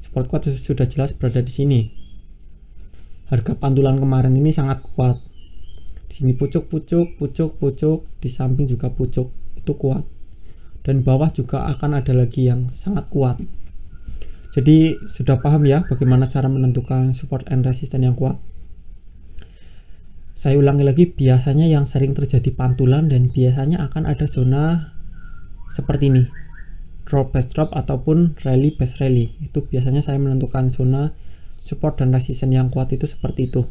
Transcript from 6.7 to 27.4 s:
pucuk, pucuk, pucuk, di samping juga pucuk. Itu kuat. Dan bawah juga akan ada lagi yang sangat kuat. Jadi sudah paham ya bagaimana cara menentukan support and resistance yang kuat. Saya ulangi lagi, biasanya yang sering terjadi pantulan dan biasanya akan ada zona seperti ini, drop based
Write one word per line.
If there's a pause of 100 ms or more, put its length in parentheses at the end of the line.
pucuk,
pucuk,
pucuk, (140)
di
samping
juga
pucuk. (300)
Itu
kuat. (800)
Dan
bawah
juga
akan
ada
lagi
yang
sangat
kuat. (1200)
Jadi
sudah
paham
ya
bagaimana
cara
menentukan
support
and
resistance
yang
kuat. (2000)
Saya
ulangi
lagi,
biasanya
yang
sering
terjadi
pantulan
dan
biasanya
akan
ada
zona (800)
seperti
ini, (760)
drop
based